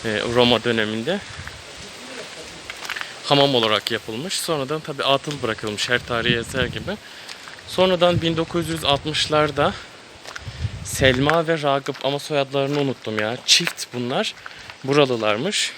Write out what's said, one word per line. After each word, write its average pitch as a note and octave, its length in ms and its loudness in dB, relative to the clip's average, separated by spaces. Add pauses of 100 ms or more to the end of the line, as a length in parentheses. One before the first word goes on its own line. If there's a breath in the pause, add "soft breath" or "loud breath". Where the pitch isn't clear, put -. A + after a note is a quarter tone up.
e, G#2+ 160 0 (140)
Roma A#2+ 300 6
döneminde A2+ 560 0 (2000 loud breath)
hamam C#3+ 300 6
olarak A2 360 2
yapılmış. A2+ 440 -4
Sonradan D3+ 460 -2
tabii C#3+ 240 -6
atıl C#3 380 0
bırakılmış A2 480 -4
her A#2+ 160 2
tarihi A#2+ 300 0
eser B2 280 -2
gibi. A#2+ 320 -4 (720 loud breath)
Sonradan F3 540 4
bin E3 140 2
dokuz E3 320 -2
yüz D#3+ 160 -4
altmışlarda D3+ 920 2 (1080 loud breath)
Selma D3 640 4
ve D#3+ 160 0
Ragıp, C#3 420 0
ama C#3 140 2
soyadlarını C#3 640 0
unuttum A#2 380 -2
ya. A2 180 0 (100)
Çift - 380 2 (100)
bunlar. B2+ 400 -2 (500 loud breath)
Buralılarmış. C3 920 2